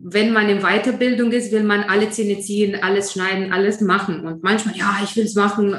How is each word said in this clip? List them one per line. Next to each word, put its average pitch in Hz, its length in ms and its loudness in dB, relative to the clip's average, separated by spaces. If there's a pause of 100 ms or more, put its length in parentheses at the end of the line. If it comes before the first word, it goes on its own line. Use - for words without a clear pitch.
wenn 208 300 0
man 214 160 2
in 202 140 2
Weiterbildung 233 720 0
ist, 220 180 -2
will 214 120 2
man 208 180 2
alle 208 300 0
Zähne 202 280 -2
ziehen, 202 420 0
alles 196 300 0
schneiden, 190 400 -2
alles 202 300 0
machen. 185 440 0
Und 165 180 -8
manchmal, 202 340 0
ja, 196 260 -2
ich - 140 -6
will's 208 180 0
machen. 202 440 2